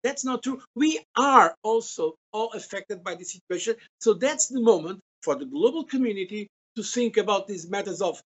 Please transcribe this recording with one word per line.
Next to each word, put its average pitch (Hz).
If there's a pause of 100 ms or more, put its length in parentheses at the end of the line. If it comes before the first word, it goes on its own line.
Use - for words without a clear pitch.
That's 277
not 254
true. 262 (120)
We 311 (180)
are 240
also 214 (160)
all 220
affected 190
by 185
the 180
situation. 185 (240)
So 220
that's 277
the 254
moment 196 (200)
for 147
the 139
global 208
community 208 (300)
to 214
think 233
about 196
these 175
matters 196
of 175 (100)